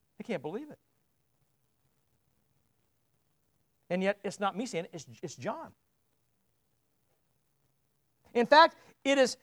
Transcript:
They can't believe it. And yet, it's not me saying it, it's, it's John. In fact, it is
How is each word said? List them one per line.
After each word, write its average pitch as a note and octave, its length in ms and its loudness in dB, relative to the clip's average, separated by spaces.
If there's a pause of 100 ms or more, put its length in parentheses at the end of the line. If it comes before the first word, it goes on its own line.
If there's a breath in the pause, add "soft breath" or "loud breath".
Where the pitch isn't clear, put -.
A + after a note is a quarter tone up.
(180)
They G#3 60 -18
can't F3 180 -8
believe A#3 280 -12
it. - 100 -20 (3000)
And F#3 140 -2
yet, G3+ 200 -2
it's - 160 -10
not G3 160 -4
me A#3 100 -6
saying F#3 200 -8
it, - 80 -20
it's, D3+ 120 -14 (160)
it's - 140 -12
John. B3 360 -10 (2500)
In A#3 120 2
fact, D#4 320 6 (260 soft breath)
it C#4 140 4
is B3+ 260 4